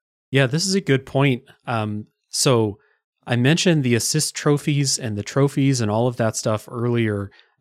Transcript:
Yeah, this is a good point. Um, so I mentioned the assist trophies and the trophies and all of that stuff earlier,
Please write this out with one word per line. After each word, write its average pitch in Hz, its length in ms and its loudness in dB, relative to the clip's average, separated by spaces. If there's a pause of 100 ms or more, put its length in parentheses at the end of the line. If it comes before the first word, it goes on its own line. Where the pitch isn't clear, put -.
(320)
Yeah, 135 160 2
this 160 180 -2
is 190 100 -2
a 196 60 0
good 135 240 0
point. 135 380 0 (240)
Um, 107 400 -4 (220)
so 113 500 0 (460)
I 120 120 0
mentioned 156 460 2
the 120 120 2
assist - 400 -2
trophies 143 640 0
and 110 160 -6
the 101 80 -6
trophies 135 560 2
and 110 100 0
all 113 180 2
of 120 100 -2
that 110 180 0
stuff 107 340 -2
earlier, 117 600 -2 (300)